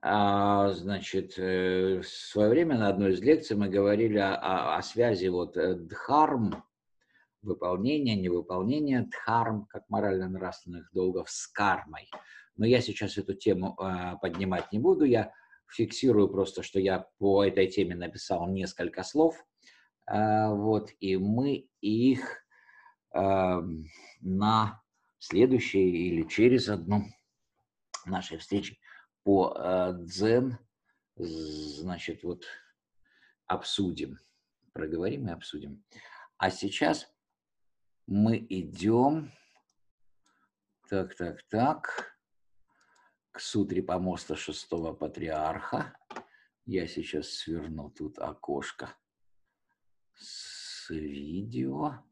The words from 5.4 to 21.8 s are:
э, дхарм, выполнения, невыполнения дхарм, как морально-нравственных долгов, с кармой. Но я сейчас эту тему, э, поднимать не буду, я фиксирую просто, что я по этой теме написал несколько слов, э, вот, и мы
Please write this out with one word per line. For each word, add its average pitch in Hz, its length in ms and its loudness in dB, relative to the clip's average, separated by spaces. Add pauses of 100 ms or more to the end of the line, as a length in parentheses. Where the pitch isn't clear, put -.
э, 90 180 2
дхарм, 127 880 0 (760)
выполнения, 104 760 0
невыполнения 95 840 0 (100)
дхарм, 113 540 -2
как - 240 -16
морально-нравственных 92 1040 -4
долгов, 92 360 0
с - 180 -10
кармой. - 640 -2 (460)
Но 104 100 0
я 120 140 8
сейчас 104 380 -4
эту 98 160 -4
тему, 95 440 0
э, 90 440 -4
поднимать 92 500 -2
не 104 80 0
буду, 170 240 4
я 117 300 4 (340)
фиксирую 107 600 4
просто, 95 340 -2
что - 160 -2
я 92 380 0
по 98 260 4
этой 95 240 4
теме 87 280 0
написал 87 520 -4
несколько 92 560 -4
слов, 160 320 2 (720)
э, 107 400 4
вот, 107 440 2 (100)
и 95 160 0
мы 113 500 0 (140)